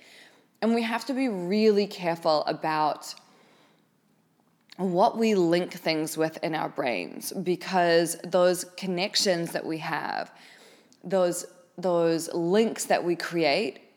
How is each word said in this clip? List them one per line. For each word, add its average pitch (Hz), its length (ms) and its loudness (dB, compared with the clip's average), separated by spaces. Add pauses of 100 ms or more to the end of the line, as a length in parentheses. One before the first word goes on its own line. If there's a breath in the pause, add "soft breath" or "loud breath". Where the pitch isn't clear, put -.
(600 loud breath)
And 226 140 2
we 233 60 0
have 226 240 -4
to 277 80 -4
be 262 160 0
really 202 580 2
careful 170 580 0
about 156 680 -2 (1600 soft breath)
what 190 400 2
we 220 180 2
link 175 380 2
things 160 440 -2
with 160 260 -2
in 165 120 -2
our 156 140 -4
brains, 113 600 -6
because 175 920 0
those 180 400 2 (120)
connections 180 720 -2
that - 140 -6
we 160 120 -4
have, 156 560 -6 (720 loud breath)
those, 180 420 0 (320)
those 170 560 0
links 190 520 2
that - 180 2
we 170 120 0
create 170 640 0 (180)